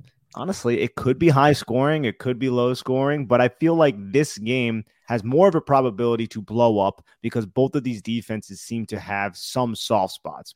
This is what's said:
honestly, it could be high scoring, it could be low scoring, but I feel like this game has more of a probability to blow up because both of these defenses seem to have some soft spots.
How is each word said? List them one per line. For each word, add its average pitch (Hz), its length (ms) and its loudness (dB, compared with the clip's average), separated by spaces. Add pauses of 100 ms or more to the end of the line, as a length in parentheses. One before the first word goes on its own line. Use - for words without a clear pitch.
(340)
honestly, 123 480 -2
it 117 140 -2
could 131 240 -2
be 170 100 4
high 143 240 6
scoring, 139 520 -2
it 107 140 -4
could 127 180 -4
be 131 120 -2
low 123 240 0
scoring, 135 540 -2
but 120 120 4
I 123 80 4
feel 165 280 0
like 151 220 4
this 101 420 0
game 113 440 -2 (240)
has 117 160 -2
more 143 240 4
of 185 60 4
a 160 80 0
probability 120 640 0
to 107 160 -10
blow 110 380 2
up 98 260 0 (160)
because 117 240 -4
both 131 300 0
of 139 80 0
these 117 180 -6
defenses 110 580 -8
seem 117 280 -8
to 104 120 -8
have 101 380 -4
some 120 380 -4
soft 98 380 -2
spots. - 420 -16